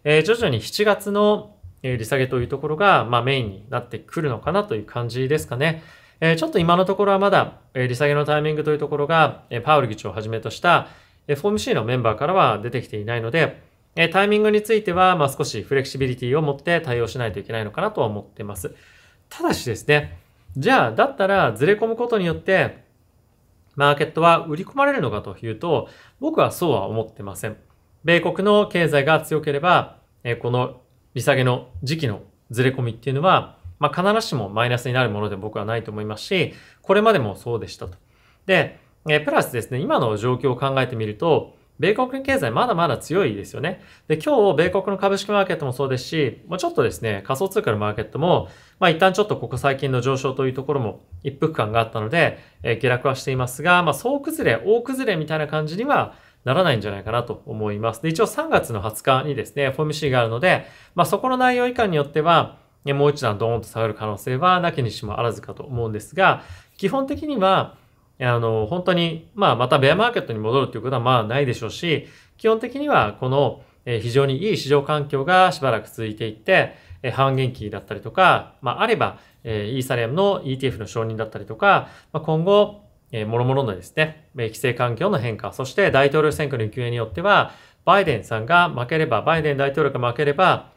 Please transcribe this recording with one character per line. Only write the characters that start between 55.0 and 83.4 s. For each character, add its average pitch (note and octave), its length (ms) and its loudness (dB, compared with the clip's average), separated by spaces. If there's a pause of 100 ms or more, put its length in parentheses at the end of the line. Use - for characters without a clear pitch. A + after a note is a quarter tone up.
れ E3 40 0
み D#3 80 -4
た D#3+ 100 -4
い D#3 40 -2
な D3+ 80 -2
感 D#3 200 -4
じ D#3+ 100 -8
に A#3 80 -4
は F#3+ 300 0 (300)
な B2+ 80 0
ら F3+ 100 4
な D#3+ 100 4
い A#2 40 2
ん G#2 40 -4
じ G2+ 60 -6
ゃ G#2 40 -4
な G2 80 -8
い G2 40 -12
か A2 80 -6
な A#2 120 0
と - 220 -10
思 A2 260 -4
い G#2 60 -4
ま A2+ 160 -2
す。 - 80 -16
で、 D#3+ 80 -2
一 E3 120 -2
応 G#3+ 40 4
三 D#4+ 240 -4
月 G3+ 240 0
の G2+ 80 -4
二 G#2 140 -4
十 - 80 -12
日 C3+ 200 4
に D3 120 -4
で G#2+ 100 -4
す - 100 -18
ね、 C#3+ 100 0
エ C3 40 0
フ C3+ 60 -4
オ - 40 -6
ー - 40 -2
エ - 20 0
ム D3+ 80 -2
シ D3+ 140 -4
ー - 20 0
が B2+ 100 2
あ A#2+ 40 4
る A2+ 60 0
の A#2 100 -4
で、 E3 260 2 (300)
ま F3 80 4
あ、 - 20 4
そ G3 140 0
こ B3+ 100 -2
の B3+ 80 2
内 B3+ 200 2
容 B3 100 2
以 B3+ 80 -4
下 A#3 100 2
に F3+ 100 0
よ C#3+ 80 2
っ C#3+ 40 -6
て D#3 140 -2
は、 D3+ 360 2 (280)
ね、 C#3 80 0
も C#3+ 120 4
う D3 60 6
一 D3 100 -8
段 G#2+ 160 0
ド A2+ 120 -2
ー A#2 80 0
ン G#2+ 40 -6
と - 60 -14
下 A2+ 140 -6
が A2+ 60 2
る G#2+ 60 -4
可 G#2+ 140 -8
能 G#2 100 -6
性 B2+ 200 -4
は F3+ 240 4
な E3+ 100 0
き C#3+ 100 -4
に A2+ 80 -2
し - 160 -10
も G#2 140 -6
あ A#2 40 -2
ら A#2 80 0
ず G#2 100 -10
か - 120 -14
と - 80 -14
思 A#2+ 240 -6
う A2 40 -6
ん - 20 -6
で G#2 80 -6
す - 160 -16
が、 F3+ 260 4 (360)
基 G3 120 -2
本 C4+ 160 -2
的 D4 220 -8
に C#4+ 100 -4
は、 F#3 380 2 (440)
あ B2 200 0
の、 A2+ 260 0
本 F3+ 200 -4
当 F#3 80 2
に、 E3+ 420 -2
ま F#3+ 160 4
あ、 A#2+ 40 2
ま B2 120 0
た D3 100 4
ベ C3+ 140 6
ア D#3+ 40 2
マ G#3+ 100 2
ー A#3+ 80 -2
ケ G#3 80 -2
ッ - 40 -10
ト - 80 -8
に G#2+ 60 -6
戻 A#2 220 2
る B2+ 80 0
と - 80 -12
い - 20 -8
う - 20 -8
こ A#2+ 80 -6
と C3 60 -2
は、 A#2 60 -2
ま B2 180 4
あ、 A2 40 0
な A#2 160 -2
い D3 60 0
で A#2+ 80 -2
し - 80 -8
ょ A2+ 60 -6
う - 20 -10
し、 E3 380 -4 (300)
基 - 100 -2
本 A3 120 4
的 C#4 200 -6
に D4 100 -2
は A#2+ 300 4
こ B2+ 100 -4
の、 C3+ 320 0 (240)
え A#2+ 120 -2
ー、 - 20 -4
非 A2 100 -6
常 C3+ 160 4
に C#3 220 -2
い G#3+ 60 0
い D3+ 40 -2
市 - 120 -8
場 C#3+ 120 4
環 D3 260 -4
境 C#3 160 -4
が F3+ 280 4
し - 100 -10
ば C3+ 80 0
ら A2 120 0
く - 60 -18
続 - 200 -10
い G#2+ 80 -8
て A#2 120 -6
い A2 40 -8
っ A2 40 -16
て、 E3 400 2 (280)
え B2+ 60 -4
ー、 - 20 -2
半 C3+ 240 2
減 B2+ 180 -2
期 G#2 160 -10
だ G2+ 80 -8
っ F#2+ 80 -12
た - 80 -10
り G2+ 80 -8
と - 80 -12
か、 D#3+ 520 2
ま B2+ 100 -2
あ、 D3 100 -6
あ A3 60 2
れ A#3 80 0
ば、 A2 240 -2 (240)
え G#2+ 220 -4
ー、 A#2 100 -6
イ C3 40 -2
ー - 40 -2
サ B2+ 120 -4
リ A#2+ 60 0
ア A2+ 60 -2
ム B2+ 80 -6
の G3 280 2
イ C3 100 -6
ー C3 60 -6
テ - 20 -16
ィ - 20 0
ー C3+ 60 0
エ - 20 0
フ F2+ 80 -10
の G#2 80 -10
承 A#2 160 -4
認 A2+ 120 -6
だ A2 100 -6
っ - 40 -10
た - 80 -14
り G2+ 80 -12
と - 100 -12
か、 F3+ 340 2 (220)
ま D#3+ 80 -6
あ、 - 20 -4
今 D#3+ 220 0
後、 G3+ 420 2 (260)
え A2 120 -6
ー、 G#2+ 40 -4
諸 A#2 180 0